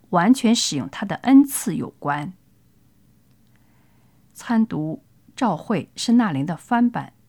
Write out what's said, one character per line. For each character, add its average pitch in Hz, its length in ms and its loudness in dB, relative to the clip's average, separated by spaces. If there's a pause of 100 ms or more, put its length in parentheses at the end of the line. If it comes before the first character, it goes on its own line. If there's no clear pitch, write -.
(100)
完 185 220 4
全 240 220 4
使 - 220 -2
用 127 120 -6
他 - 160 -10
的 202 120 -6
恩 277 280 6
赐 262 300 -6
有 - 240 -8
关。 147 340 -6 (2000)
参 226 320 0
读 156 380 -6 (320)
赵 208 220 -2
慧 - 400 -6
申 233 200 2
纳 233 140 4
林 139 160 -2
的 170 100 -6
翻 240 320 0
版 147 260 -8 (140)